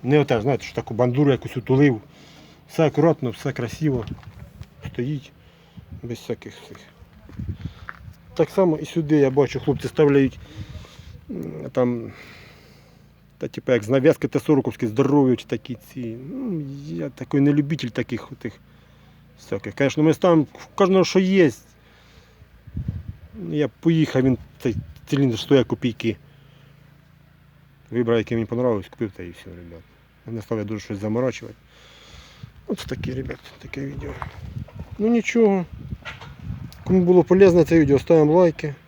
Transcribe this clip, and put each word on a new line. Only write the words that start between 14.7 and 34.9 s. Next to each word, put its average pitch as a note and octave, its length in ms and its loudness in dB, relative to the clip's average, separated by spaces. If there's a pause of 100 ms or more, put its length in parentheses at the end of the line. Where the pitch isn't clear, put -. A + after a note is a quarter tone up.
здорові C3 500 2
чи - 80 -10
такі A#2+ 300 -8
ці. A#2 420 -12 (140)
Ну, A#3 300 -6 (260)
я D#3+ 240 -8
такий - 300 -2
не C#3+ 120 4
любитель C#3+ 360 -2
таких - 440 -8
отих B2 200 -12 (840)
всяких. - 360 -10
Конечно, C#3 280 0
ми D#3 120 4
ставимо E3+ 280 4
в - 320 -8
кожного, F#3+ 300 4
що - 140 0
є. F#3 320 4 (2000)
Я D3 180 -2
поїхав, D#3+ 540 0
він B2+ 160 2 (200)
цей A#2 180 -2 (300)
циліндр C#3 320 0
стоїть C3+ 280 4
копійки. A#2 500 -4 (1700)
Вибрав, A#2 280 0
який A2+ 180 -2
мені A2+ 100 -2
понравився, A#2 440 -2
купив, A2 200 -6
та F#2 120 -16
і F2 80 -14
все, - 200 -20
ребят. E2+ 320 -18 (440)
Не A2+ 160 -10
став A2+ 160 -4
я G#2 60 -4
дуже G#2 160 -8
щось G2+ 180 -10
заморачувати. A2 580 -4 (1120)
Ось - 180 -8
таке, B2+ 300 -8
ребят, C3 240 -10 (240)
таке - 240 -12
відео. C#3 240 -10 (880)